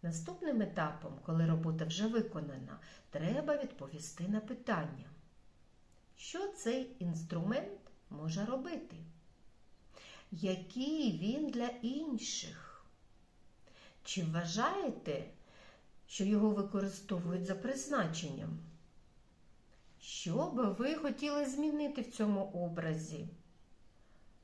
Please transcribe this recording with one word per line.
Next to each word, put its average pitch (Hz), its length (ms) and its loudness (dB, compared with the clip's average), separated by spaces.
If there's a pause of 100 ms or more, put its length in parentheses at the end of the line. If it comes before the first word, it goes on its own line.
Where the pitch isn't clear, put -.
Наступним 247 600 0
етапом, 160 500 0 (140)
коли 165 200 6
робота 160 380 4
вже 180 220 2
виконана, 180 720 0 (320)
треба 277 460 4
відповісти 175 720 -4
на 214 120 4
питання. 190 680 -2 (1080)
Що 392 320 -4
цей 254 500 -2
інструмент 185 840 0 (300)
може 160 340 -2
робити? 262 520 -4 (1300)
Який 208 880 0
він 254 320 2
для 240 160 0 (160)
інших? - 1000 -4 (1200)
Чи 185 200 0
вважаєте, 190 1000 2 (800)
що - 180 0
його 208 260 8
використовують 190 960 0
за 190 100 0
призначенням? 175 1040 -2 (1400)
Що 262 500 0
би 240 180 4
ви 254 260 2
хотіли 294 520 0
змінити 285 560 0
в 226 80 -6
цьому 208 300 2
образі? 165 880 -2 (1160)